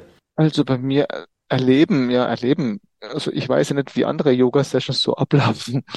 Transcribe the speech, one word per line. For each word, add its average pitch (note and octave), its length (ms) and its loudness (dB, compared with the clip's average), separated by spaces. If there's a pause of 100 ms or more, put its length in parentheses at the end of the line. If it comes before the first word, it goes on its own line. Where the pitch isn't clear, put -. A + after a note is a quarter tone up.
(340)
Also D3+ 300 2
bei C3 140 0
mir, C3+ 320 0
äh, D#2+ 160 -10 (220)
erleben, C3 600 2
ja, B2 140 2
erleben. A#2 560 -2 (220)
Also B2 300 -8
ich C3 160 -6
weiß C#3+ 220 0
ja C#3 60 -4
nicht, C3+ 200 -4
wie B2 80 0
andere D3+ 260 0
Yoga-Sessions B2+ 720 0
so - 140 -2
<laughs> - 0 -
ablaufen. A#2+ 680 0 (120)